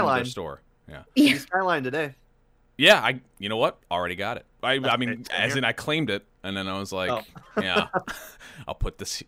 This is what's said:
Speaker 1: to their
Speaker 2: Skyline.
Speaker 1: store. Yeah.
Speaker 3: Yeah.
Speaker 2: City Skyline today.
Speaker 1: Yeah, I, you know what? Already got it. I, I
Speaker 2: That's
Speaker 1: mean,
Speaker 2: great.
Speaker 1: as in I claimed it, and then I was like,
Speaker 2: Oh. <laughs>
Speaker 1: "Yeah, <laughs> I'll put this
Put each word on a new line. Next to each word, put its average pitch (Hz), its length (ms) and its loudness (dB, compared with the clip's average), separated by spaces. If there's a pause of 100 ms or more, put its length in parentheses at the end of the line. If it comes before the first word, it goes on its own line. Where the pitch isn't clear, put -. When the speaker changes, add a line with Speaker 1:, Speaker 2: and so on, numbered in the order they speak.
Speaker 1:
to - 0 -
their 151 160 4
Speaker 2:
Skyline. 123 100 0
Speaker 1:
store. 85 340 -8 (260)
Yeah. 71 160 -16 (120)
Speaker 3:
Yeah. 294 140 8
Speaker 2:
City 196 100 2
Skyline 175 460 0
today. 139 300 -2 (600)
Speaker 1:
Yeah, 170 240 8
I, 123 200 0 (180)
you 101 100 -6
know 110 80 -2
what? 135 220 2 (120)
Already 90 240 -2
got 98 220 -4
it. - 80 -14 (180)
I, 127 120 0
I 135 40 0
Speaker 2:
That's 123 200 0
Speaker 1:
mean, 123 160 0
Speaker 2:
great. - 180 -12
Speaker 1:
as 113 240 0
in 127 80 -2
I 117 80 0
claimed 151 380 -2
it, 101 160 -4 (160)
and 98 120 -6
then 95 140 -4
I 95 100 -4
was 98 140 -8
like, 92 180 -2
Speaker 2:
Oh. 120 120 -2 (180)
<laughs> - 220 -6
Speaker 1:
"Yeah, 190 240 0 (400)
<laughs> - 420 -20
I'll - 60 -6
put - 240 -4
this - 300 -10